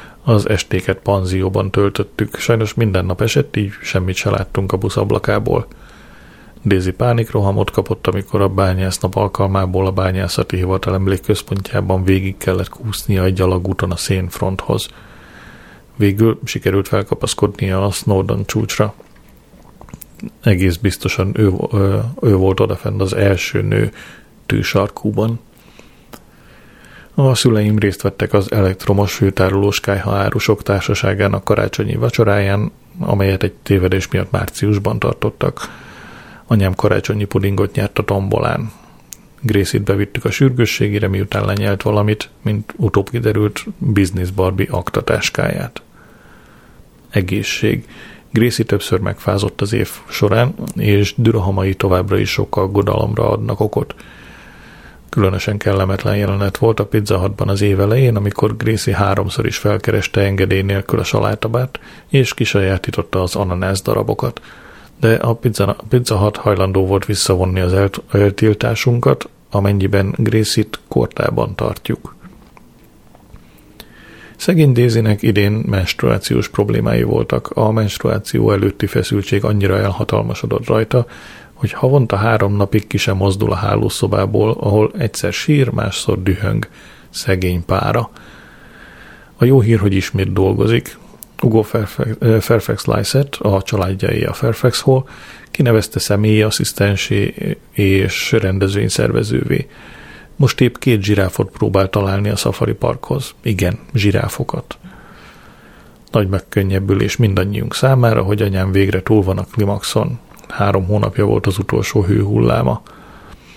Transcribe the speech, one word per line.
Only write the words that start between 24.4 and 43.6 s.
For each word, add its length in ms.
tűsarkúban. 920
A 180
szüleim 440
részt 220
vettek 320
az 180
elektromos 680
hőtárolós 600
kályha 360
árusok 480
társaságának 800
karácsonyi 520
vacsoráján, 760
amelyet 440
egy 100
tévedés 440
miatt 240
márciusban 680
tartottak. 720
Anyám 280
karácsonyi 500
pudingot 500
nyert 240
a 40
tombolán. 680
Gracie-t 420
bevittük 420
a 60
sürgősségére, 760
miután 380
lenyelt 360
valamit, 480
mint 360
utóbb 320
kiderült, 560